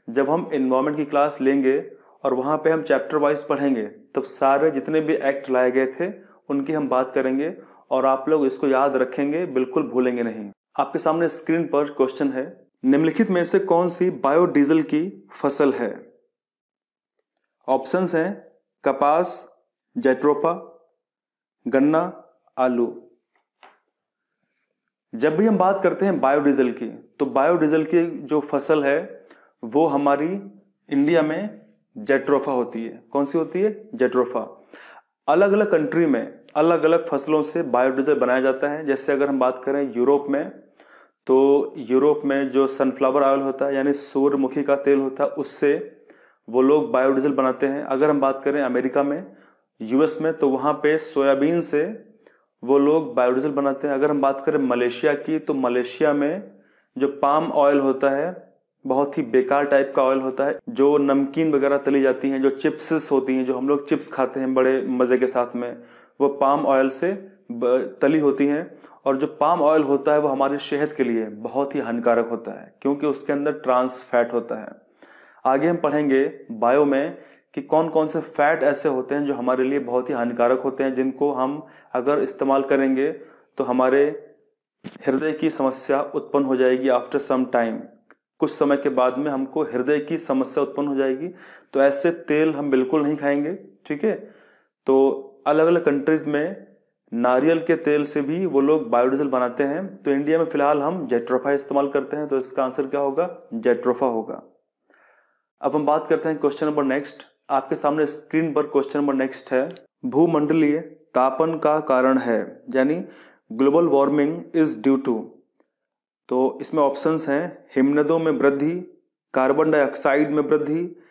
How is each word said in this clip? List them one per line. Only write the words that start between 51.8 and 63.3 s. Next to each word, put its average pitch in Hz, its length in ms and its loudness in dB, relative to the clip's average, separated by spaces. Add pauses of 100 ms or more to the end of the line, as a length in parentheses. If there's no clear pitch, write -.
वो 135 160 4
लोग 143 360 2
बायोडीजल 131 360 0
बनाते 139 360 -2
हैं। 143 60 -2
अगर 139 160 2
हम 143 120 -2
बात 139 240 0
करें 151 140 0
मलेशिया 123 540 0
की, 156 260 -4
तो 156 140 -4
मलेशिया 127 600 0
में 147 380 -4 (460)
जो 135 100 0
पाम 147 440 0
ऑयल 143 280 4
होता 135 300 2
है, 156 420 -4 (340)
बहुत 139 320 0
ही 147 60 0
बेकार 127 420 2
टाइप 139 300 2
का 139 80 4
ऑयल 135 160 2
होता 131 260 -2
है, - 140 -4 (100)
जो 139 280 4
नमकीन 139 560 0
वगैरह 139 240 2
तली 139 240 0
जाती 135 280 0
हैं, 135 120 -2
जो 139 80 4
चिप्सेस 151 640 -2
होती 131 240 0